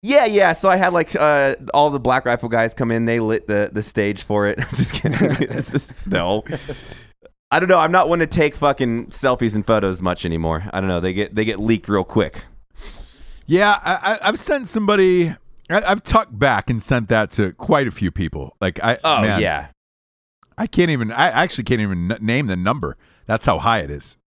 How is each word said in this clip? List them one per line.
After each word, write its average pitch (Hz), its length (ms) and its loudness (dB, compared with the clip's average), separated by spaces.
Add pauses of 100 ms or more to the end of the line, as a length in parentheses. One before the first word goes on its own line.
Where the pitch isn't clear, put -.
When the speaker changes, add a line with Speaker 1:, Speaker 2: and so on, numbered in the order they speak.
Speaker 1:
Yeah, 269 240 4
yeah. 202 260 4
So 190 160 2
I 185 80 6
had, 185 160 2
like, 170 240 0
uh, 139 380 4 (180)
all 147 160 4
the 139 100 -2
Black 127 280 0
Rifle 120 240 -2
guys 113 240 0
come 117 160 -2
in. 117 160 0
They 117 140 2
lit 110 280 -2
the, 104 240 0
the 104 100 -4
stage 104 400 -2
for 104 240 0
it. 101 120 -2
<laughs> 127 40 -6
I'm - 140 -8
just - 160 -4
kidding. - 260 -2
<laughs> - 300 0
This - 240 -8
is, - 200 -4 (120)
no. 95 400 -2 (1040)
I 156 80 2
don't 180 120 0
know. 180 80 6
I'm 160 140 2
not 170 180 4
one 170 80 2
to 160 80 0
take 156 280 0
fucking 127 520 0
selfies 123 480 0
and 104 120 -2
photos 98 360 0
much 90 240 -2
anymore. 82 380 -2 (100)
I 95 60 -2
don't 95 100 -2
know. 90 100 0
They 92 140 -2
get, 101 200 -4
they 110 120 0
get 107 120 -4
leaked 110 300 -2
real 101 160 0
quick. - 380 -2 (1040)
Speaker 2:
Yeah, 196 360 4
I, 190 400 -2
I, 190 60 0
I've 220 100 -2
sent 269 300 -2
somebody. 190 600 2 (400)
I, 180 160 2
I've 196 160 0
tucked 208 360 0
back 117 300 2
and 113 140 -2
sent 120 260 0
that 110 240 2
to 98 200 0
quite 139 340 0
a 107 40 -2
few 95 200 -2
people. 76 500 -6
Like 92 240 -2
I, 117 200 0
Speaker 1:
Oh, 147 180 2
Speaker 2:
man, 104 180 0
Speaker 1:
yeah. 76 280 -2 (920)
Speaker 2:
I - 80 -4
can't 175 240 2
even. 117 220 0
I 139 160 2
actually 131 360 0
can't 120 160 0
even 92 320 -2
n-, - 80 -4
name 120 280 0
the 92 80 -2
number. 92 420 -4 (260)
That's 110 220 -2
how 80 120 2
high 113 220 0
it 71 100 -8
is. - 380 -12